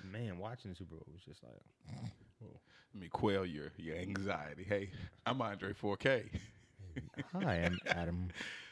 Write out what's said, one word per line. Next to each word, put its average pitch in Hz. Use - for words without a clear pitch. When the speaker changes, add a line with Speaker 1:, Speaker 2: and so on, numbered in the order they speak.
Speaker 1:
man, 104
watching 104
the 85
Super 85
Bowl 82
was 87
just -
like, 60
whoa. -
Speaker 2:
Let 98
me 82
quell 98
your, 76
your 80
anxiety. 92
Hey, 101
I'm 127
Andre 101
four 101
K. 131
Speaker 1:
Hi, 170
I'm 87
Adam 85